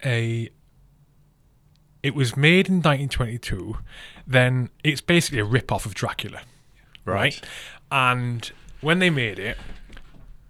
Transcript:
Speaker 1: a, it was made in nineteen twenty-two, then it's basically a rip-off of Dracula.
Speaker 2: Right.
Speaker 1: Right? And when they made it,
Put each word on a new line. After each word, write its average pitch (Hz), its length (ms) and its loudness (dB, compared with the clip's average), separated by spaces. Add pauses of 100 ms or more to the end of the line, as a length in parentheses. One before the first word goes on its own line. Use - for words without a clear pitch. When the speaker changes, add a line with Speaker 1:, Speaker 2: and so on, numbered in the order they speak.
Speaker 1:
a, 117 440 0 (1500)
it 139 100 0
was 135 240 0
made 165 320 6
in 185 120 4
nineteen 143 280 2
twenty-two, 107 680 -4 (500)
then 127 420 2 (140)
it's 147 180 0
basically 160 380 2
a 104 60 0
rip-off 113 400 0
of 101 100 -8
Dracula. - 460 -8 (600)
Speaker 2:
Right. 92 120 -2
Speaker 1:
Right? 123 260 0 (500)
And 123 600 0 (300)
when 165 180 2
they 185 100 4
made 117 300 -2
it, 101 180 -6 (920)